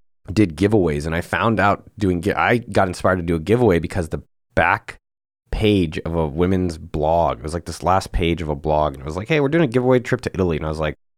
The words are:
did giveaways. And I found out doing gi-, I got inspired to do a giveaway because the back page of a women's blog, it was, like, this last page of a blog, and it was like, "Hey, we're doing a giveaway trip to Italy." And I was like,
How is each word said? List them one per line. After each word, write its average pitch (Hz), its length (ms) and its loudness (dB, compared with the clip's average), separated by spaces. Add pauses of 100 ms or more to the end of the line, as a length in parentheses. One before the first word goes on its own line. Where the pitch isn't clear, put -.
(320)
did 85 240 2
giveaways. 82 520 0
And 80 80 -2
I 87 60 0
found 98 380 0
out 98 380 0
doing 90 240 0
gi-, 92 120 0
I 107 260 2
got 98 280 0
inspired 92 280 0
to 87 80 -2
do 85 120 0
a 82 40 -2
giveaway 98 400 4
because 82 300 -4
the 71 120 -6 (320)
back 90 460 0 (500)
page 95 500 2
of 85 140 -6
a 82 140 0
women's 87 500 0
blog, 80 640 0
it 62 40 -12
was, 76 120 -6
like, 82 100 -8
this - 160 -12
last 92 300 0
page 85 320 0
of 76 60 -4
a 76 60 -2
blog, 76 380 0
and 69 80 -16
it 67 40 -16
was 78 120 -8
like, 104 120 -8
"Hey, 156 100 2
we're 139 100 2
doing 165 140 2
a 139 40 2
giveaway 127 320 2
trip 120 220 -2
to - 100 -4
Italy." 87 260 0
And 76 80 -6
I 78 40 -2
was 78 100 -4
like, 76 160 -2 (220)